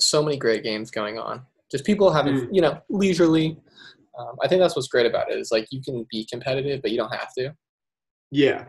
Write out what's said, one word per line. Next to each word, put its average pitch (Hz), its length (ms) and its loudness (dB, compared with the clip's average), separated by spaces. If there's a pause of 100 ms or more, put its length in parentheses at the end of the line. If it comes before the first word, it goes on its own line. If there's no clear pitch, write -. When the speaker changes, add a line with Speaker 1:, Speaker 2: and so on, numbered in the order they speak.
Speaker 1:
so - 200 2
many 147 160 0
great 113 280 0
games 110 260 -6
going 107 260 -6
on. 113 260 -10 (280)
Just 135 140 -6
people 202 260 4
having, 143 240 2
Speaker 2:
Mm. 123 160 -2
Speaker 1:
you 190 100 2
know, 147 280 2
leisurely. 165 680 2 (640)
Um, 120 240 -14
I 139 60 2
think 185 120 4
that's 175 140 4
what's 131 140 -4
great 120 180 4
about - 240 -2
it, 110 80 -4
is, 113 140 -8
like, 110 180 0
you 135 100 -10
can 127 300 -8
be 110 180 -6
competitive, 135 540 -6
but 107 80 -2
you 113 60 -2
don't 113 180 -4
have - 200 -8
to. 131 200 -6 (800)
Speaker 2:
Yeah, 139 360 2